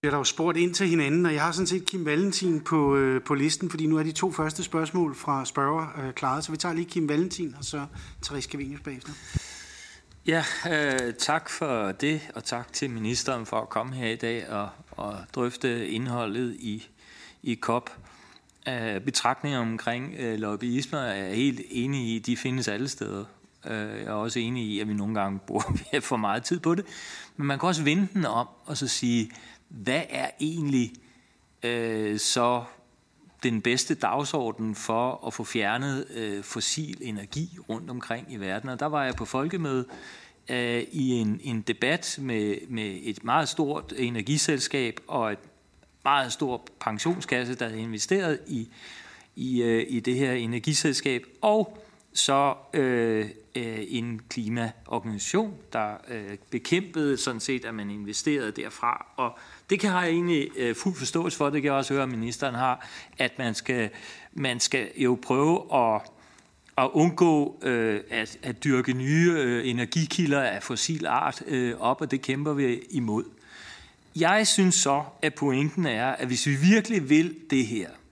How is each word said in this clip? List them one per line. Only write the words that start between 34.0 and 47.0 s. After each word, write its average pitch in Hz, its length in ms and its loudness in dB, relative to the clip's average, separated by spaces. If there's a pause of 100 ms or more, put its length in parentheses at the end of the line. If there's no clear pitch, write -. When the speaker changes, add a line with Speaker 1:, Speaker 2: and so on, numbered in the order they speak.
Speaker 2:
for 117 520 -2
at 117 80 -8
få 113 100 -6
fjernet, 123 640 -2
øh, 104 340 -6
fossil 151 560 -4
energi 127 580 -8 (100)
rundt 113 220 -8
omkring 123 420 -8
i 123 40 -10
verden? 98 320 -4
Og 127 120 -6
der 143 60 -2
var 151 180 0
jeg 127 100 -2
på 120 100 -6
folkemøde, 135 640 -2 (600)
øh, 120 340 0 (100)
i 131 180 0
en, 110 320 2
en 117 180 -4
debat 143 640 0
med, 107 340 0 (120)
med 107 340 -4
et - 220 -6
meget 139 240 2
stort 151 480 -2
energiselskab 127 1080 0
og 113 260 0
et 101 60 -6 (680)
meget 135 280 4
stor 127 340 -4 (140)
pensionskasse, 123 760 -2